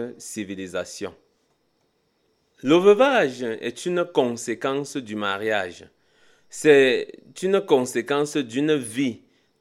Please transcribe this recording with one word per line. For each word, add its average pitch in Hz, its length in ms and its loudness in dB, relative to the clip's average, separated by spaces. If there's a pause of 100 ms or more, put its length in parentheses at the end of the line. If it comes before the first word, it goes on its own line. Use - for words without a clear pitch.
(180)
civilisation. 92 960 -10 (1500)
Le - 120 4
veuvage 202 680 4
est 117 420 -8
une 175 200 -2
conséquence 135 920 -4
du 107 180 -8
mariage. 101 680 -4 (640)
C'est 135 640 4 (300)
une 196 200 0
conséquence 143 760 0
d'une 143 380 -2
vie 120 460 -4 (400)